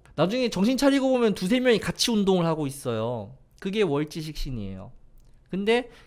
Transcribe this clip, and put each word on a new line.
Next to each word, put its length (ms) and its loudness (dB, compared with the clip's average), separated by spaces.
나중에 340 0
정신 280 0
차리고 320 4
보면 240 2
두세 260 0
명이 200 4
같이 320 -2
운동을 340 2
하고 220 -2
있어요. 680 -6
그게 220 -2
월지 400 -2
식신이에요. 720 -8
근데 400 0